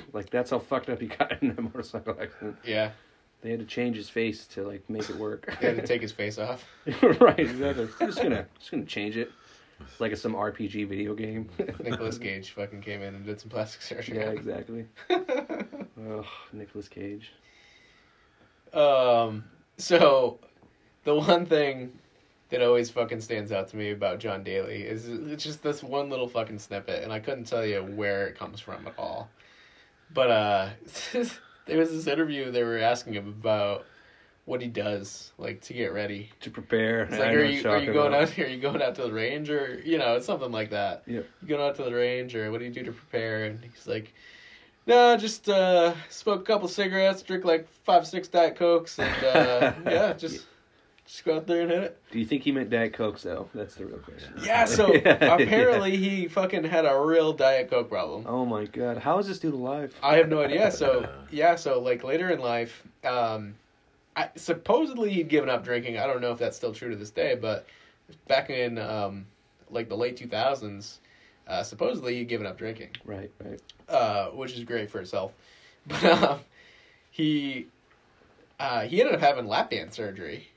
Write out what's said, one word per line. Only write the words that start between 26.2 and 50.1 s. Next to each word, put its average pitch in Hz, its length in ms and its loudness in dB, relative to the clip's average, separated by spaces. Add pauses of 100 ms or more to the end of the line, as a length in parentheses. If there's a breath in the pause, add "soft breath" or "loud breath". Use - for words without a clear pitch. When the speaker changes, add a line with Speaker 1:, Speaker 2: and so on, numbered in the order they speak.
Speaker 2:
fucking 110 320 -6
snippet, - 440 -8
and 110 80 -8
I 113 80 -6
couldn't 123 260 -8
tell 113 200 -2
you 101 180 -2
where 101 440 -4
it - 100 -10
comes - 220 -12
from - 280 -14
at - 100 -14
all. 110 320 -8 (840 soft breath)
But, 131 180 4
uh, 104 380 2 (440)
<laughs> - 520 -6
there 156 120 0
was 165 140 4
this 160 160 -4
interview 143 440 -2
they 120 120 2
were 117 140 0
asking 117 360 0
him 101 140 -6
about 104 580 0 (600 soft breath)
what 127 160 -4
he 123 80 -6
does, 104 680 -6
like, - 220 -10
to - 140 -16
get 113 180 -4
ready. 101 380 -6 (100)
Speaker 1:
To - 100 -14
prepare. 113 540 0
Speaker 2:
It's 101 120 -6
Speaker 1:
I - 40 -2
Speaker 2:
like, 107 140 4
Speaker 1:
know - 60 -
Speaker 2:
"Are 147 40 6
Speaker 1:
what 143 100 2
Speaker 2:
you, 139 60 -2
Speaker 1:
you're 117 120 0
Speaker 2:
are 104 80 4
you 92 80 -2
Speaker 1:
talking 110 60 0
Speaker 2:
going 147 200 6
Speaker 1:
about. 143 160 6
Speaker 2:
out, 170 100 -10
are 147 80 0
you 127 140 -8
going 143 200 -2
out 123 140 0
to 135 80 -8
the 117 80 -4
range?" 131 380 -4
Or, 135 340 -4
you 160 140 0
know, 120 180 2
it's 123 100 -2
something 131 280 -4
like 110 160 -4
that. 101 360 -4
Speaker 1:
Yep. 117 220 -6 (140)
Speaker 2:
"You 180 80 -18
going 147 120 0
out 143 140 0
to 143 80 -6
the 123 100 -2
range?" 123 400 0
Or, 110 160 -4
"What 117 100 -4
do 120 60 -8
you 123 60 -8
do 113 120 -10
to 113 100 -8
prepare?" 113 500 -4
And 107 180 -6
he's 123 240 -20
like, 110 280 -8 (720 loud breath)
"No, 240 320 8
just, 208 320 -4
uh, 180 440 6 (140)
smoke 202 320 -2
a 190 60 -14
couple 202 240 2
cigarettes, 190 540 2
drink, 185 200 -4
like, 165 240 2 (160)
five, 175 240 6
six 185 220 -8
Diet 165 260 4
Cokes, 170 440 2
and, - 260 0
uh, 127 540 6
Speaker 1:
<laughs> - 60 -6
Speaker 2:
yeah, 180 280 2